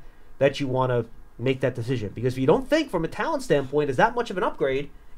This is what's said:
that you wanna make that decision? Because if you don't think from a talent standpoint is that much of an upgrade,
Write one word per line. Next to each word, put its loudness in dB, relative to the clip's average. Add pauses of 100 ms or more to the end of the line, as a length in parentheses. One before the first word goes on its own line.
(380)
that 4
you -2
wanna 2 (320)
make 0
that 0
decision? -2
Because -2
if -4
you 2
don't 4
think 2
from -2
a -4
talent -2
standpoint 2
is 0
that 4
much -2
of -4
an 0
upgrade, 0 (280)